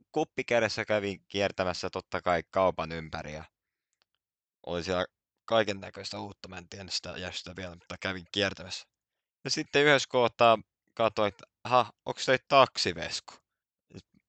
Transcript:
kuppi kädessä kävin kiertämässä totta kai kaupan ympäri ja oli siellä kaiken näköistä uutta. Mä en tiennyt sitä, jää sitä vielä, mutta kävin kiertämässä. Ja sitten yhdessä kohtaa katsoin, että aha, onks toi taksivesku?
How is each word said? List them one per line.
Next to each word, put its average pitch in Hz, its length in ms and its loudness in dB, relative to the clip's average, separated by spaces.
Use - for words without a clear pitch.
kuppi 151 320 -2
kädessä 113 420 2
kävin 101 420 -2
kiertämässä 95 600 -2
totta 92 320 -6
kai 85 300 2
kaupan 85 400 0
ympäri 80 420 -10
ja 78 100 -12
oli 87 180 -4
siellä 90 220 -2
kaiken 101 340 2
näköistä 98 400 -12
uutta. 101 280 -14
Mä 92 100 -14
en 87 120 -16
tiennyt 98 240 -12
sitä, - 240 -8
jää 90 140 -8
sitä - 240 -12
vielä, 90 200 -12
mutta 90 240 -16
kävin 92 320 -8
kiertämässä. 95 560 -4
Ja 143 60 -6
sitten 147 340 0
yhdessä 143 260 4
kohtaa 117 480 4
katsoin, 110 340 0
että - 180 -8
aha, 120 300 2
onks - 200 -6
toi 131 120 4
taksivesku? - 840 2